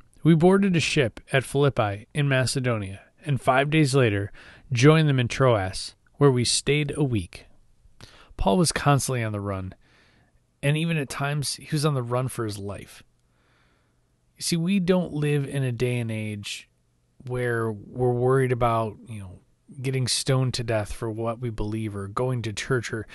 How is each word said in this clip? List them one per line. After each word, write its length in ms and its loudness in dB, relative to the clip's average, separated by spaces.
we 120 8
boarded 400 4
a 60 2
ship 400 0
at 140 2
Philippi 680 0
in 120 0
Macedonia, 760 -2
and 160 -2
five 300 2
days 260 2
later 380 2
joined 380 6
them 100 2
in 80 0
Troas, 680 0
where 160 6
we 120 2
stayed 540 0
a 80 0
week. 400 -4
Paul 180 2
was 160 2
constantly 500 2
on 100 -4
the 100 -4
run, 320 -6
and 120 2
even 220 -2
at 140 -4
times 460 -4
he 140 -18
was 140 -2
on 80 2
the 100 -2
run 260 -2
for 180 -6
his 100 -6
life. 460 -12
You 40 -14
see, 140 -2
we 240 0
don't 320 2
live 340 0
in 160 -4
a 80 -2
day 280 -2
and 120 -4
age 560 -8
where 440 -2
we're 400 -2
worried 420 4
about, 440 0
you 140 -12
know, 200 -16
getting 240 -2
stoned 480 0
to 100 -6
death 300 -2
for 160 -6
what 300 -4
we 100 -6
believe 440 -4
or 140 -8
going 320 -2
to 140 -6
church 360 -2
or 240 -8